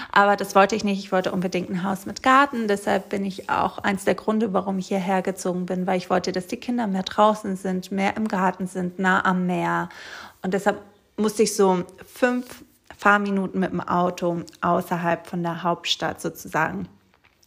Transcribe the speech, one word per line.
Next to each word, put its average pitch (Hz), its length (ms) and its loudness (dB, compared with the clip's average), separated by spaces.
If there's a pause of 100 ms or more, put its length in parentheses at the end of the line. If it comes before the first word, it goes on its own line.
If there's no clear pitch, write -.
(140)
Aber 202 240 6
das 196 180 -2
wollte 196 200 6
ich 208 100 -2
nicht. 196 140 0
Ich - 120 -10
wollte 185 220 0
unbedingt 185 360 -2
ein 185 140 -4
Haus 190 220 -4
mit 208 180 -10
Garten. 262 460 4
Deshalb 202 400 0
bin 196 160 -2
ich 190 240 -8
auch - 300 0
eins 196 260 -2
der 190 100 2
Gründe, 214 380 0
warum 190 260 0
ich 185 80 -6
hierher 190 340 0
gezogen 180 440 -4
bin, 180 200 -2
weil 185 120 2
ich 185 120 -4
wollte, 185 220 0
dass 185 160 -4
die - 100 -8
Kinder 240 300 -4
mehr 190 160 -2
draußen 214 540 2
sind, 185 340 -4
mehr 196 240 0
im 220 140 -2
Garten 185 380 0
sind, 180 320 -6
nah 190 260 2
am 185 220 2
Meer. 170 420 0 (520)
Und 190 120 -4
deshalb 196 240 0 (400)
musste 214 260 2
ich 202 120 0
so 185 280 4 (220)
fünf - 580 -2 (340)
Fahrminuten 202 600 2
mit 185 120 0
dem 175 100 -4
Auto 175 600 0 (200)
außerhalb 175 640 0
von 175 160 -4
der 170 200 -4
Hauptstadt - 580 -2
sozusagen, 165 680 -4 (600)